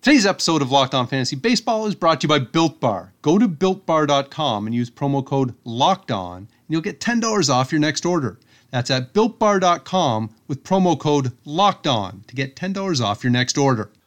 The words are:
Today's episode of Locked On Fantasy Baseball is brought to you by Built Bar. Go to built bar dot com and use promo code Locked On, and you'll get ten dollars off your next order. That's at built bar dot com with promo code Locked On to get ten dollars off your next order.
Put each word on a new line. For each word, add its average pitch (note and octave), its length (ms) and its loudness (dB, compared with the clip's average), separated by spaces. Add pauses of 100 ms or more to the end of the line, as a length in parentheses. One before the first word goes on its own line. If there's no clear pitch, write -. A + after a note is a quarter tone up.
Today's B3+ 260 4
episode F3 340 0
of C3 120 -2
Locked C3+ 200 4
On B2+ 140 0
Fantasy C3+ 300 -4
Baseball A3 500 -2
is G#3 80 -4
brought E3 260 0
to - 40 -6
you D#3+ 40 0
by D3 120 4
Built D#3+ 400 0
Bar. F#2+ 320 -4 (100)
Go D#3+ 160 4
to A#3+ 80 4
built F#3 400 -2
bar D#3 200 2
dot C#3 260 0
com A2+ 340 -4
and A2+ 80 -4
use A#2+ 160 -2
promo C#3 340 -4
code C3+ 380 -2
Locked D3 480 -2
On, F2+ 280 -6
and G#2 100 -18 (180)
you'll D#3+ 140 -4
get F#3 200 -10
ten A#3+ 200 -2
dollars G#3+ 280 0
off C3 220 2
your D#3 100 0
next D3+ 240 -2
order. E3 360 -2 (320)
That's B2+ 180 -4
at B2+ 220 -2
built A3 260 0
bar G#3 220 2
dot F3 240 2
com A#2 500 -2 (140)
with C#3 160 -8
promo F#3 340 2
code C#3+ 320 0 (140)
Locked F#3 420 0
On G#2 400 -4
to - 80 -20
get C3+ 220 -8
ten F#3 160 -6
dollars F#3+ 280 -2
off G2+ 220 -2
your B2+ 80 0
next B2 260 0
order. C3 320 2 (180)